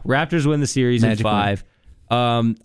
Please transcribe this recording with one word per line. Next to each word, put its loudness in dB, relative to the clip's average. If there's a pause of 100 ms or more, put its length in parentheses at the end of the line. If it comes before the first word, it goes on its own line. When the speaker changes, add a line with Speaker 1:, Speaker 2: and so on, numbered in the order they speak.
Speaker 1:
Raptors 0
win 2
the 0
series 0
Speaker 2:
Magic 0
Speaker 1:
in -2
Speaker 2:
win. 0
Speaker 1:
five. -2 (460)
Um, 0